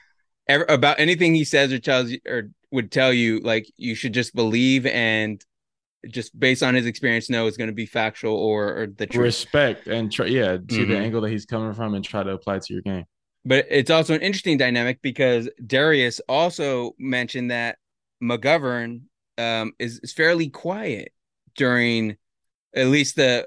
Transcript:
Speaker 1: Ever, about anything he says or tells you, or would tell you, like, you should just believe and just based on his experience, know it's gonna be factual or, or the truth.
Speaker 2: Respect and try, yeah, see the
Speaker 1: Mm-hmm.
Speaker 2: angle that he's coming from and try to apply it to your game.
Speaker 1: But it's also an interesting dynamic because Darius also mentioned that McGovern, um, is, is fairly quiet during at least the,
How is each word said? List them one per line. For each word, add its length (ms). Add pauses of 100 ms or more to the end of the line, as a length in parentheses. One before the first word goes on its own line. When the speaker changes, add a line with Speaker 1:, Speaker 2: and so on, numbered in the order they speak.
(460)
Speaker 1:
Ever, 220
about 320
anything 340
he 100
says 280
or 60
tells 320
you, 160
or 240 (200)
would 220
tell 200
you, 280
like, 260 (100)
you 180
should 180
just 220
believe 520
and 580 (600)
just 320
based 240
on 120
his 100
experience, 460
know 160
it's 100
gonna 160
be 140
factual 500
or, 460
or 40
the 200
truth. 180
Speaker 2:
Respect 640
and 240
try, 140
yeah, 320 (100)
see 160
the 80
Speaker 1:
Mm-hmm. 100
Speaker 2:
angle 200
that 80
he's 160
coming 260
from 220
and 100
try 180
to 80
apply 260
it 80
to 100
your 80
game. 220 (420)
Speaker 1:
But 240
it's 200
also 240
an 60
interesting 380
dynamic 440
because 460 (180)
Darius 600
also 720
mentioned 520
that 280 (440)
McGovern, 800 (360)
um, 400
is, 240
is 100
fairly 380
quiet 640 (440)
during 600 (600)
at 120
least 260
the, 320